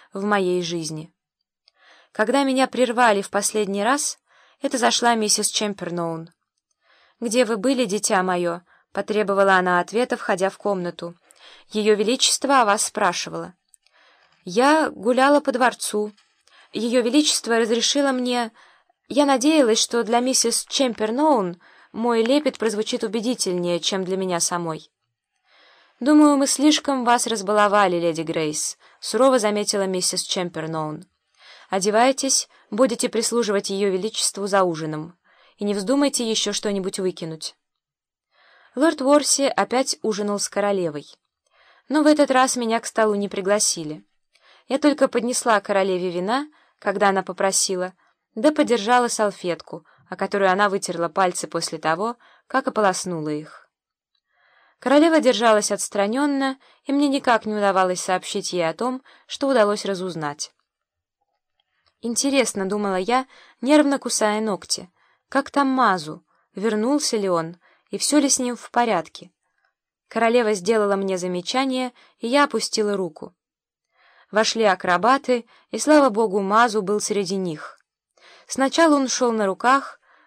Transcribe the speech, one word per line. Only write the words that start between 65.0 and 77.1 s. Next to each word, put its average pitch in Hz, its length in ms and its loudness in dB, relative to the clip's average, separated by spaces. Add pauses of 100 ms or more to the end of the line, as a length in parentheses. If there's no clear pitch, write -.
«как 277 240 -2
там 277 160 2
Мазу? 185 560 0 (320)
Вернулся 226 640 -2
ли 196 100 -2
он? 170 300 -2 (320)
И - 80 -8
все 294 220 2
ли 269 100 2
с - 100 0
ним 247 160 -4
в - 160 -20
порядке?» 202 600 -2 (760)
Королева 226 460 2
сделала 202 420 0
мне 190 220 -2
замечание, 247 720 -4 (280)
и 226 80 -6
я 277 180 4
опустила 220 500 -2
руку. 180 400 -8 (960)
Вошли 220 320 0
акробаты, 214 840 2 (260)
и, 226 80 -6
слава 285 300 6
богу, 208 300 0
Мазу 214 420 2
был 202 200 -2
среди 190 340 -4